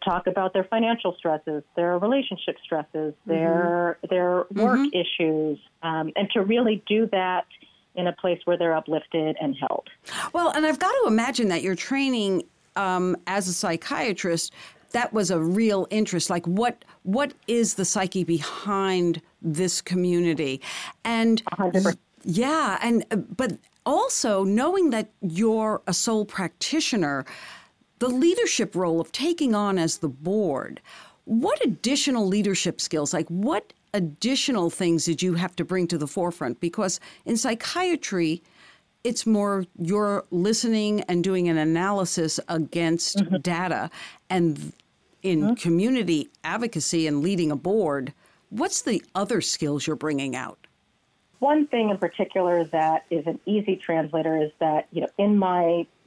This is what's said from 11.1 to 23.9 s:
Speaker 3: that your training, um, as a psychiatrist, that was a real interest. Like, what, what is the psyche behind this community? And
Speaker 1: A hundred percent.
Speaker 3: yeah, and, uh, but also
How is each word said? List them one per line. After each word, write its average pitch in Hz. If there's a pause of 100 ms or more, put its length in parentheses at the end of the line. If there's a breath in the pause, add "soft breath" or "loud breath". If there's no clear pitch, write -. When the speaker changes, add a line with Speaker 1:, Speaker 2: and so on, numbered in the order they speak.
Speaker 3:
that 170
your 190
training, 240 (340)
um, 196 (100)
as 190
a 180
psychiatrist, 170 (380 loud breath)
that 240
was 208
a 170
real 196
interest. 202
Like, 175
what, 220 (200 loud breath)
what 262 (140)
is 233
the 190
psyche 190
behind 175 (180)
this 170
community? 175 (440 loud breath)
And 226 (100)
Speaker 1:
A -
hundred 190
percent. 170 (240)
Speaker 3:
yeah, 247
and, 233
uh, 220
but 190 (340)
also 262